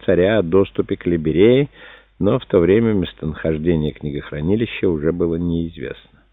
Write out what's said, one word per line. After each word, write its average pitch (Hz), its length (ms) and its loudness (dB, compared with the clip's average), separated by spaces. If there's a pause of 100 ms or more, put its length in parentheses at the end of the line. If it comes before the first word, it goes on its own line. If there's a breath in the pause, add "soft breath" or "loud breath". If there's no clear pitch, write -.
царя 95 340 2
о 98 40 2
доступе 92 540 0
к - 100 -8
Либерее, 90 640 2 (500 loud breath)
но 107 200 0
в - 80 -16
то - 120 2
время 104 340 4
местонахождение 78 1000 -2
книгохранилища 78 1000 -4
уже 80 220 -2
было 85 240 -2
неизвестно. 82 840 -6 (140)